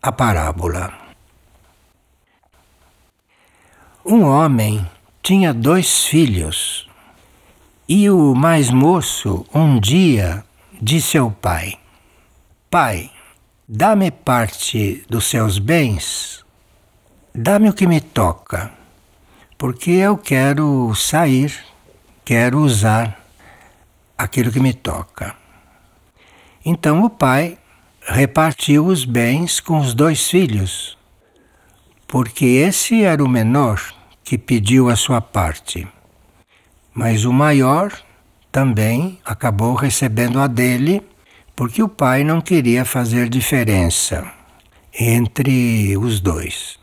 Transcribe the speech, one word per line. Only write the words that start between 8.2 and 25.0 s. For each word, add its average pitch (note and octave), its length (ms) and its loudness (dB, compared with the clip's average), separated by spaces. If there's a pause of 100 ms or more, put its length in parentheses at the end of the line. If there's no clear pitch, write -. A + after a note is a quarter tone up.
mais D3 380 2
moço C3+ 840 0
um D3+ 260 4
dia G#2+ 640 0 (380)
disse D3 360 2
ao B2 120 0
pai: F2+ 480 -6 (920)
"Pai, A#2 420 -2 (560)
dá-me F#3+ 420 2
parte A2+ 1000 -4
dos A2+ 180 -4
seus A2 340 -2
bens, B2 840 -2 (920)
dá-me G3+ 340 2
o G3 40 0
que G3+ 120 0
me E3 160 2
toca, F#2+ 720 -4 (840)
porque B2+ 360 -4
eu G3 260 4
quero C#3 800 0
sair, C#3+ 580 0 (720)
quero B2 340 2
usar A2 640 0 (920)
aquilo A#2 340 -2
que A#2+ 80 -2
me C3 140 2
toca." F2 640 -10 (1300)